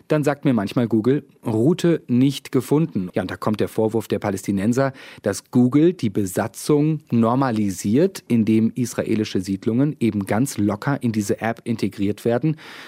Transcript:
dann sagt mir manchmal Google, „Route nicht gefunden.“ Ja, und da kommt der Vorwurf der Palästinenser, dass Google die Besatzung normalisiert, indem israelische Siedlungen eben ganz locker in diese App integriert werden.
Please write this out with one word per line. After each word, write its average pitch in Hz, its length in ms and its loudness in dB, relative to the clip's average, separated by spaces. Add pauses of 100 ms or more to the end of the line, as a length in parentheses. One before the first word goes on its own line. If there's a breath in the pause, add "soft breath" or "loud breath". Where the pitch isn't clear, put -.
dann 156 160 0
sagt 143 220 0
mir 131 80 4
manchmal 110 340 0
Google, 117 340 2 (240)
„Route 147 600 2
nicht 131 420 2
gefunden.“ 131 640 0
Ja, 107 100 -2
und 90 80 -6
da 95 60 -10
kommt 107 240 -2
der 95 80 0
Vorwurf 110 400 -2
der 104 100 -2
Palästinenser, 107 760 -2 (260 loud breath)
dass - 300 -4
Google 135 420 4
die 117 180 -4
Besatzung 147 1000 -2
normalisiert, 117 1160 0
indem 110 480 2
israelische 107 680 -2
Siedlungen 113 580 -2
eben 104 240 0
ganz 110 320 -2
locker 104 460 -2
in 117 100 -2
diese 107 300 -2
App 113 220 -4
integriert 101 600 -4
werden. 139 320 0 (320 loud breath)